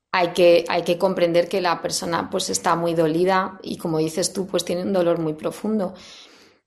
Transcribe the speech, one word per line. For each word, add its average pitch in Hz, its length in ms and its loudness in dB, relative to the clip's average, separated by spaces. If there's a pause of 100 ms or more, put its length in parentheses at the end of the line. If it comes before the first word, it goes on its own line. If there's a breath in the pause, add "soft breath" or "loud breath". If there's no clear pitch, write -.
(120)
hay 180 160 2
que, 170 400 6
hay 175 140 0
que 170 160 -2
comprender 175 500 2
que 196 120 -2
la 170 220 -2
persona, 170 480 -4
pues, 185 200 -4
está 180 240 0
muy 170 200 0
dolida 185 680 2
y, - 140 -8
como 160 220 -2
dices 160 340 -2
tú, 190 140 -4
pues, 175 180 -2
tiene 180 180 -4
un 196 100 -2
dolor 170 280 2
muy 156 140 -2
profundo. 185 600 -4 (720 loud breath)